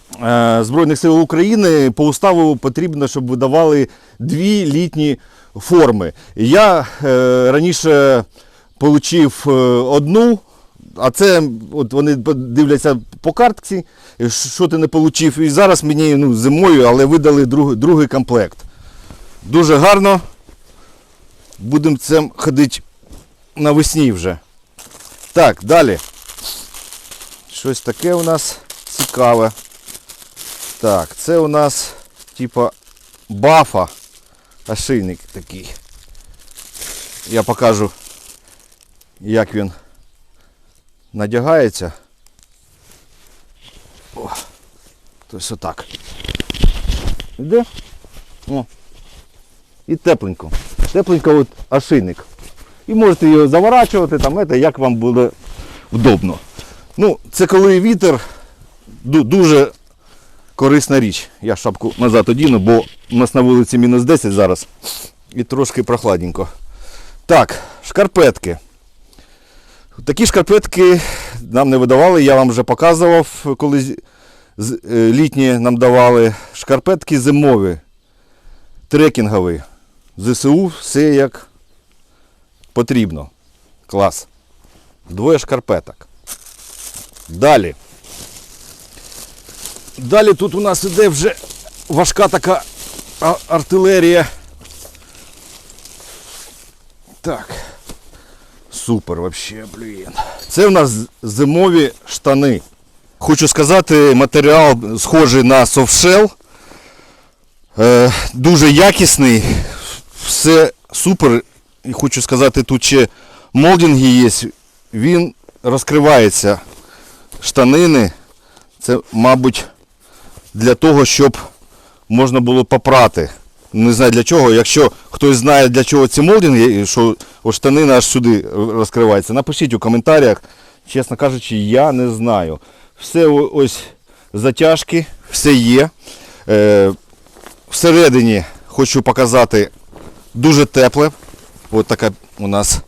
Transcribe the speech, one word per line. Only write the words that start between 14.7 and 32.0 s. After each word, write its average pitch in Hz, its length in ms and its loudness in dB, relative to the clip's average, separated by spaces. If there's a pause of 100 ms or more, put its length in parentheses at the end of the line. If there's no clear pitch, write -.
не 156 100 0
получив. 156 520 0
І 156 100 0
зараз 180 340 2
мені, 151 320 0
ну, 139 180 0
зимою, 143 500 2
але 123 220 4
видали 143 400 2
друг-, 139 300 0
другий 147 320 2
комплект. 120 500 -4 (880)
Дуже 151 340 2
гарно. 196 440 4 (1400)
Будемо 147 380 -2
цим 151 380 -2
ходити 139 440 -2 (760)
навесні 147 560 0
вже. 87 260 -6 (960)
Так, 143 300 2
далі. 127 360 2 (1500)
Щось - 300 -8
таке 165 320 -6
у 170 100 -4
нас 165 360 -4 (260)
цікаве. 117 680 -2 (1300)
Так, 95 360 -4
це 170 220 -4
у 160 100 0
нас, 147 460 -4 (440)